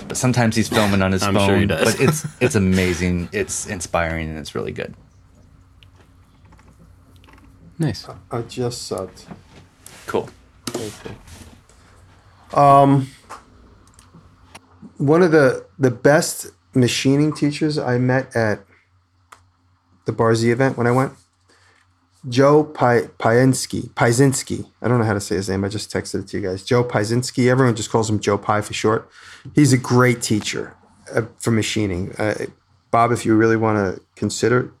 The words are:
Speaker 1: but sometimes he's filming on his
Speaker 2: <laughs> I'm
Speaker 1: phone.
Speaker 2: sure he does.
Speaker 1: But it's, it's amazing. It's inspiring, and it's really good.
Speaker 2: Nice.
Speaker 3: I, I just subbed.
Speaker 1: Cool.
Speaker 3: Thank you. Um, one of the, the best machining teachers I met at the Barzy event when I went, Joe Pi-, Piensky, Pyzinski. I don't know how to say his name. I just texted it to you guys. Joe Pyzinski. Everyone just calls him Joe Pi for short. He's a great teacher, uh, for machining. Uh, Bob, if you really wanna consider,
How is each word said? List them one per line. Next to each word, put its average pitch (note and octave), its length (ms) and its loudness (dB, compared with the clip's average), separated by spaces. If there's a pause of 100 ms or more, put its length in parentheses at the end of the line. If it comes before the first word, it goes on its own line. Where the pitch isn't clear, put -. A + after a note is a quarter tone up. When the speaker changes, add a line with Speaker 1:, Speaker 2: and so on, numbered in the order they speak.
Speaker 1:
but - 100 -8
sometimes A#2 380 0
he's A2 140 -2
filming G2+ 320 0
on F#2+ 120 0
his F#2 100 -2
Speaker 2:
<laughs> - 0 -
I'm G2+ 100 0
Speaker 1:
phone. G2 140 2
Speaker 2:
sure G2+ 100 2
he G2+ 80 2
does. G2+ 300 0
Speaker 1:
But - 40 -12 (100)
it's, D#3 180 -4 (140)
it's A#2+ 140 0
amazing. F2+ 760 0
It's G2 340 -6
inspiring, E2 640 -6
and D#2 80 -10
it's C#2+ 160 -14
really G#1+ 180 -8
good. - 220 -12 (2750)
Speaker 2:
Nice. C#3+ 300 -6
Speaker 3:
I, B2+ 60 -16 (220)
I A#2 60 -6
just A#2+ 480 -8
subbed. F#2+ 340 -10 (840)
Speaker 1:
Cool. - 220 -4 (380)
Speaker 3:
Thank G#2+ 260 -8 (1600)
you. D3+ 60 0
Um, C#3 480 6 (1900)
one D#3 240 4
of F3+ 100 6
the, C#3 340 4 (120)
the C3 140 4
best C#3+ 560 2 (260)
machining C#3 600 0
teachers D3+ 440 -2
I B2 200 -2
met B2+ 380 -2
at A2 280 -2 (1400)
the - 60 -4
Barzy A2+ 400 2
event C3 260 0
when A#2+ 100 0
I A#2+ 40 2
went, C3 220 0 (1120)
Joe C#3 360 4
Pi-, B2 460 0 (100)
Piensky, B2+ 760 0
Pyzinski. A#2+ 760 0 (120)
I - 60 -4
don't B2 120 2
know A2 60 0
how A2 80 0
to G2+ 80 0
say - 140 -6
his F#2+ 140 -4
name. F#2+ 140 -2
I G2 60 -4
just G2+ 240 -10
texted G2 280 -6
it - 80 -14
to F#2+ 100 -8
you G2+ 80 -6
guys. F#2 160 -6
Joe B2 200 0
Pyzinski. A#2+ 640 -2
Everyone B2+ 280 2
just G#2+ 160 -8
calls A2 180 0
him G#2+ 100 0
Joe G2+ 180 0
Pi G#2 240 0
for A2+ 120 -10
short. A2 360 -2 (440)
He's D3 180 4
a C3 60 4
great B2 440 2
teacher, - 540 -4 (380)
uh, A#2+ 100 -2 (140)
for - 140 -4
machining. G#2 680 -4
Uh, G#2+ 280 -4 (440)
Bob, A#2 220 2
if A2+ 140 -4
you A2+ 100 4
really A2+ 200 4
wanna G#2+ 420 0 (180)
consider, A#2+ 640 -2